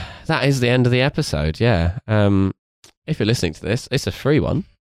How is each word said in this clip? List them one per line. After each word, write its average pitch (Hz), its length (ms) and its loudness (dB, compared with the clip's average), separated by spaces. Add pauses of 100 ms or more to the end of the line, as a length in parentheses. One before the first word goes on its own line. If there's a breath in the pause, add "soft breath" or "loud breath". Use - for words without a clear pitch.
(260 loud breath)
That 139 180 0
is 139 140 2
the 120 100 2
end 123 180 4
of 120 60 2
the 127 100 2
episode, 80 580 -2
yeah. 90 380 2 (100)
Um, 101 440 2 (540)
if 156 140 -4
you're 104 60 0
listening 98 260 0
to - 100 -16
this, 110 300 -4
it's 131 160 -4
a - 40 -2
free 139 280 0
one. - 240 -2 (220)